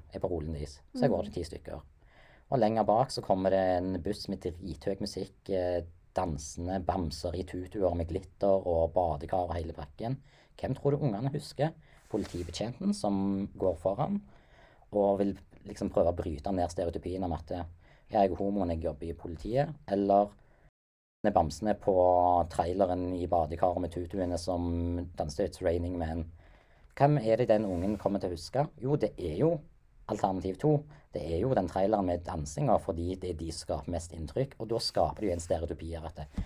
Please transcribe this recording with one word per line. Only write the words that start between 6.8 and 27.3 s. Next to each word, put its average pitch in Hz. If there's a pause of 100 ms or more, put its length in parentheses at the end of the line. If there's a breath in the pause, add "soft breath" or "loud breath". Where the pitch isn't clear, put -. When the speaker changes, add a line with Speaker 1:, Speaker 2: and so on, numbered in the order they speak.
Speaker 1:
bamser 87
i 90
tutuer 90
med 85
glitter 95
og 82
badekar 85
og 82
hele 82
pakken. 117 (420 soft breath)
Hvem -
tror -
du 143
ungene 131
husker? 156 (380 soft breath)
Politibetjenten 101
som 98 (100)
går 90
foran 151 (720 loud breath)
og 101
vil 101 (320)
liksom 101
prøve 85
å 82
bryte 85
ned 87
stereotypien 87
om 87
at, -
eh, 90 (480 soft breath)
jeg 101
er -
homo, 101
men 85
jeg 80
jobber 80
i 82
politiet, 107 (140)
eller 101 (960 soft breath)
med 104
bamsene 92
på 98 (560)
traileren 90
i 87
badekaret 87
med 85
tutuene 87
som 87 (100)
danser 90
It's -
Raining 87
Men. 82 (640 soft breath)
Hvem 147
er 113